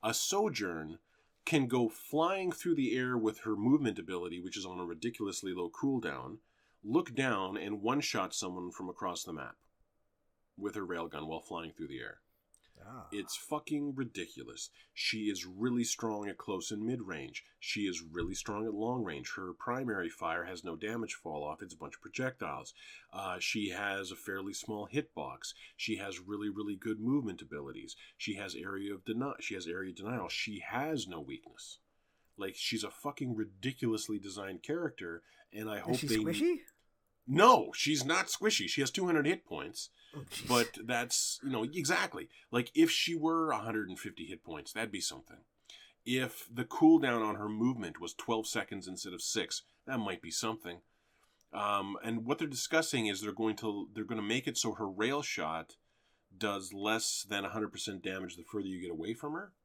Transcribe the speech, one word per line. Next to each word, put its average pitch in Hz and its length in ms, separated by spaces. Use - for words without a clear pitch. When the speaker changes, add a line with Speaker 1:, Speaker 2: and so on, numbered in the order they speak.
Speaker 1:
A 113 120
Sojourn 98 840
can 139 220
go 120 220
flying 175 640
through 170 220
the 127 200
air 127 220
with 110 220
her 110 180
movement 120 420
ability, 87 400
which 90 180
is 95 80
on 92 140
a 90 60
ridiculously 98 680
low 87 160
cooldown, 90 680
look 131 280
down 104 440
and 104 240
one-shot 117 520
someone 90 380
from 92 160
across 90 360
the 87 100
map 69 240
with 101 180
her 101 100
railgun 82 420
while 80 140
flying 82 320
through 78 140
the 67 120
air. 58 200
Speaker 2:
Ah. 117 280
Speaker 1:
It's - 240
fucking 147 580
ridiculous. 90 720
She 107 360
is 92 160
really 117 400
strong 104 420
at 98 100
close 92 320
and 107 140
mid-range. 95 640
She - 220
is 90 200
really 85 220
strong 104 320
at 110 80
long 113 320
range. 73 320
Her 92 160
primary 117 560
fire 85 340
has 87 220
no 82 100
damage 107 380
fall 76 320
off. 76 160
It's 92 120
a 78 40
bunch 73 180
of - 60
projectiles. 127 720
Uh, 92 260
she 104 300
has 98 420
a 92 60
fairly 98 360
small 104 400
hitbox. 69 600
She 110 200
has 98 220
really, 101 300
really 101 260
good 107 240
movement 113 420
abilities. 69 540
She - 180
has 95 180
area 98 400
of 92 120
deni-, 123 340
she - 140
has 92 120
area 92 280
denial. 98 340
She - 400
has 143 400
no 85 140
weakness. - 560
Like, 98 200
she's 110 260
a 98 80
fucking 139 440
ridiculously 107 840
designed 95 420
character, 123 600
and 107 160
I 104 100
hope - 140
Speaker 2:
Is 131 80
she 151 60
Speaker 1:
they 117 100
Speaker 2:
squishy? 285 380
Speaker 1:
No, 180 480
she's 143 300
not 175 240
squishy. 202 400
She - 140
has 131 100
two 190 140
hundred 160 200
hit 175 200
points. - 440
Speaker 2:
Oh, 147 40
jeez. - 180
Speaker 1:
But 120 380
that's, 120 560
you 139 80
know, 117 140
exactly. 156 640
Like, 120 240
if 160 160
she - 240
were 160 360
a 110 80
hundred 107 280
and 90 100
fifty - 280
hit 85 180
points, 76 300
that'd 110 180
be 95 80
something. - 380
If 127 480
the 117 120
cooldown 139 600
on 107 100
her 104 120
movement 107 540
was 85 120
twelve 113 320
seconds 95 440
instead 92 240
of 85 80
six, - 400
that 131 120
might 98 220
be 85 100
something. 87 480
Um, 101 500
and 113 220
what 143 140
they're 160 80
discussing 135 600
is 101 140
they're 104 100
going 107 260
to, 101 380
they're 107 80
gonna 110 180
make 113 240
it 127 120
so 110 160
her 104 160
rail 113 320
shot 80 560
does 98 360
less 107 560
than 101 160
a 95 40
hundred 104 220
percent 98 320
damage 92 320
the 87 80
further 98 240
you 92 140
get 90 100
away 82 220
from 147 200
her. 190 200